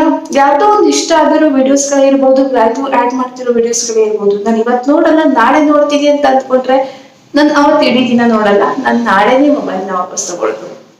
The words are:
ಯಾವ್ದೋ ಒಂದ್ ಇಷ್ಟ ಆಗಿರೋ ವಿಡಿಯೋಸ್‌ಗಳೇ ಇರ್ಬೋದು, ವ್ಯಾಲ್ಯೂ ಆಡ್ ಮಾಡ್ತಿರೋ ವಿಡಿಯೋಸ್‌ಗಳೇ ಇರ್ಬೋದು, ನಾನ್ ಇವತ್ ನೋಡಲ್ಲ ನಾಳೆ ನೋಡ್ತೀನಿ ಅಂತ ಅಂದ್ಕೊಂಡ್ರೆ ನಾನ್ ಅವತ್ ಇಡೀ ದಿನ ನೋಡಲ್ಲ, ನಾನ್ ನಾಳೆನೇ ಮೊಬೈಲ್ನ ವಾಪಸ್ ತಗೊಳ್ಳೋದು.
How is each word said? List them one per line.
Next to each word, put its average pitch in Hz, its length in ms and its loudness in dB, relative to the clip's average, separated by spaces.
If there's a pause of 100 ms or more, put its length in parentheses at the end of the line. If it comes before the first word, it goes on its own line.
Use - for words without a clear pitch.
(320)
ಯಾವ್ದೋ 277 340 2
ಒಂದ್ 415 220 2
ಇಷ್ಟ - 240 -2
ಆಗಿರೋ 302 360 2
ವಿಡಿಯೋಸ್‌ಗಳೇ 269 580 0
ಇರ್ಬೋದು, 269 380 2
ವ್ಯಾಲ್ಯೂ 254 420 -2
ಆಡ್ 247 280 -2
ಮಾಡ್ತಿರೋ 247 380 -6
ವಿಡಿಯೋಸ್‌ಗಳೇ 226 520 -2
ಇರ್ಬೋದು, 208 400 -2
ನಾನ್ 226 120 0
ಇವತ್ 240 320 -2
ನೋಡಲ್ಲ 320 360 2
ನಾಳೆ 269 400 2
ನೋಡ್ತೀನಿ 294 420 0
ಅಂತ 285 200 2
ಅಂದ್ಕೊಂಡ್ರೆ 262 720 -2 (340)
ನಾನ್ 294 220 2
ಅವತ್ 294 280 2
ಇಡೀ 247 240 0
ದಿನ 233 180 0
ನೋಡಲ್ಲ, 208 360 0 (200)
ನಾನ್ 233 220 -2
ನಾಳೆನೇ 233 440 2
ಮೊಬೈಲ್ನ 190 420 -4
ವಾಪಸ್ 175 420 -8
ತಗೊಳ್ಳೋದು. - 460 -8 (220)